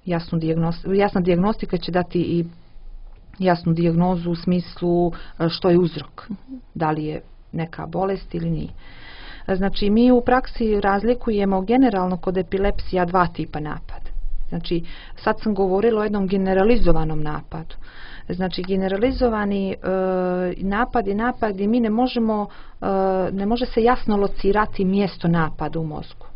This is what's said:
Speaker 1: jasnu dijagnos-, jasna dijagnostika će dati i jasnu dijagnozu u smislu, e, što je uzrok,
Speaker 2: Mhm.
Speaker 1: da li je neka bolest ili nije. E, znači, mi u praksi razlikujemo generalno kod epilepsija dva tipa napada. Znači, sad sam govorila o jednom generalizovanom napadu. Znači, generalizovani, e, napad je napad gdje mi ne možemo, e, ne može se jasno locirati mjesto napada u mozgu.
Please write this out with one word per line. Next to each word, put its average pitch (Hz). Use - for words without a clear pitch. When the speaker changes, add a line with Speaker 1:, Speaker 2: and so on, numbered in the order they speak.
Speaker 1:
jasnu 170
dijagnos-, 165
jasna 202
dijagnostika 185
će 175
dati 175
i 170
jasnu 175
dijagnozu 170
u 170
smislu, 175
e, -
što 180
je 175
uzrok, 160
Speaker 2:
Mhm. 262
Speaker 1:
da 160
li 156
je 151
neka 160
bolest 185
ili 165
nije. 156
E, 190
znači, 196
mi 240
u 247
praksi 240
razlikujemo 202
generalno 196
kod 180
epilepsija 190
dva 175
tipa 160
napada. -
Znači, 170
sad 220
sam 214
govorila 196
o 214
jednom 208
generalizovanom 185
napadu. 151
Znači, 180
generalizovani, 196
e, -
napad 202
je 202
napad 226
gdje 196
mi 233
ne 220
možemo, 220
e, -
ne 196
može 240
se -
jasno 233
locirati 202
mjesto 190
napada 165
u 160
mozgu. 151